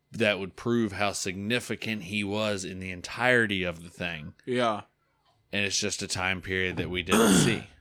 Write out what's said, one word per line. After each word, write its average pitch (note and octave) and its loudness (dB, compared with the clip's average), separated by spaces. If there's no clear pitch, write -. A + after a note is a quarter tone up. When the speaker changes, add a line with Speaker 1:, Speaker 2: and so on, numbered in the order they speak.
Speaker 1:
that G#2 2
would F#2+ -6
prove A#2 2
how G2+ 0
significant G#2 -4
he G#2 -4
was G#2 0
in F#2 -8
the F#2 -8
entirety G#2+ 2
of E2+ -4
the F2 -16
thing. E2+ -8
Speaker 2:
Yeah. A#2 0
Speaker 1:
And G2+ 0
it's F#2+ 0
just G2+ -2
a F#2+ -6
time F#2 -2
period F#2 -2
that E2+ -4
we F2+ -2
didn't G3+ 4
Speaker 2:
<clears throat> D#3+ 6
Speaker 1:
see. A2+ 0